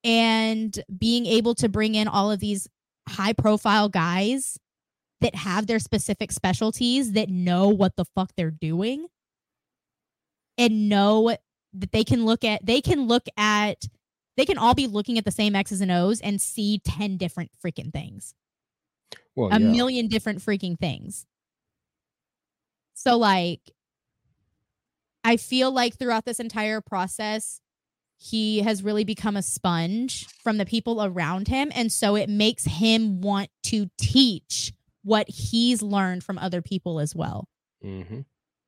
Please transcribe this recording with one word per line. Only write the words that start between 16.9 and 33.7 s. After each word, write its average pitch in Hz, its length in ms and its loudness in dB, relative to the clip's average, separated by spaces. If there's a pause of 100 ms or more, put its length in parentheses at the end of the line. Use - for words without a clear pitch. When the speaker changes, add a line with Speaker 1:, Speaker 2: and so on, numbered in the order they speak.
Speaker 1:
different 175 340 -6 (140)
freaking 160 260 -8
things. - 440 -12 (1000)
Speaker 2:
Well, 117 140 0
Speaker 1:
A 208 100 4
Speaker 2:
yeah. 220 120 6
Speaker 1:
million 240 380 2
different 214 320 -2
freaking 185 380 -4
things. - 460 -6 (1700)
So, 240 240 2
like, 190 440 2 (1600)
I 226 140 4
feel 254 320 0
like 247 280 0
throughout 233 280 -2
this 233 120 -6
entire 220 440 -4
process, 214 760 -6 (580)
he 214 420 -2
has 202 220 0
really 214 220 0
become 208 320 -4
a 190 60 -2
sponge 185 840 -4 (160)
from 214 160 0
the 196 80 -2
people 226 360 -2
around 180 460 -2
him. 269 260 -2
And 226 160 -2
so 208 240 2
it 208 140 0
makes 208 360 0
him 220 560 2
want 196 280 -2 (160)
to 208 340 -2